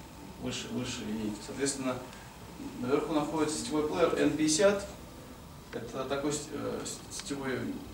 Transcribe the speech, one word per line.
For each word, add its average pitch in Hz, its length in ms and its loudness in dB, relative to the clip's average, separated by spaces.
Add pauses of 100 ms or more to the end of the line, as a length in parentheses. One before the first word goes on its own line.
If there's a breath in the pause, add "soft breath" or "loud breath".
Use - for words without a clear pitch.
(420)
Выше, 120 280 -4
выше 120 380 -2
линейки. 107 380 -2
Соответственно, 131 500 0 (880 loud breath)
наверху 147 320 2
находится 151 460 2
сетевой 151 280 2
плеер 175 300 4
Н 147 140 6
пятьдесят. 196 560 6 (840)
Это 123 320 -4
такой 143 280 0
с-, - 200 -2
э, - 300 -2
с-, - 320 -8
сетевой 131 440 -2 (340)